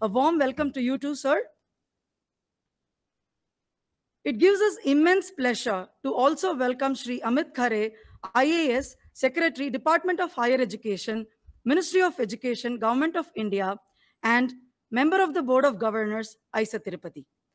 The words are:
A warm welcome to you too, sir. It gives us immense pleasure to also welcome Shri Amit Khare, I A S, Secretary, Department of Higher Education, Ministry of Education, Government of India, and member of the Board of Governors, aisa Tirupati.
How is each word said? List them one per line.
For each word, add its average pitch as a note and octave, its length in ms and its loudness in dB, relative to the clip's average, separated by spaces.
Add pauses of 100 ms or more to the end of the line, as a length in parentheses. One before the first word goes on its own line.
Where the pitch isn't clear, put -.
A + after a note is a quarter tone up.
A A3 60 0
warm C4+ 300 2
welcome C#4 360 0
to C4+ 80 -4
you B3+ 160 0
too, C#4+ 180 -6
sir. C#4 260 0 (2750)
It C4+ 120 -4
gives F#4 220 4
us G4 260 2
immense D#4+ 460 4
pleasure A3+ 560 -2 (160)
to C4+ 100 -2
also D#4 400 2
welcome B3+ 400 -2
Shri B3 280 -8
Amit C4 320 -2
Khare, A3 380 -2 (440)
I B3+ 80 6
A D#4 300 2
S, C4 220 -4 (180)
Secretary, C#4+ 560 -2
Department E4 500 0
of F4+ 140 -4
Higher B3+ 280 0
Education, A3 640 -6 (400)
Ministry F4 360 2
of F4+ 180 0
Education, A#3+ 580 -4
Government B3+ 380 0
of E4 200 -6
India, G3 420 -2 (460)
and B3 300 2 (380)
member D#4 300 2
of D#4+ 120 0
the D#4+ 80 0
Board C4 240 4
of A#3 140 2
Governors, A3 580 -4 (180)
aisa A3 240 -2
Tirupati. E3 460 -12 (300)